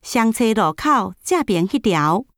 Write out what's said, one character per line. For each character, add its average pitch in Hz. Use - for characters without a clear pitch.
双 226
车 220
路 175
口 233
正 349
边 175
迄 247
条 170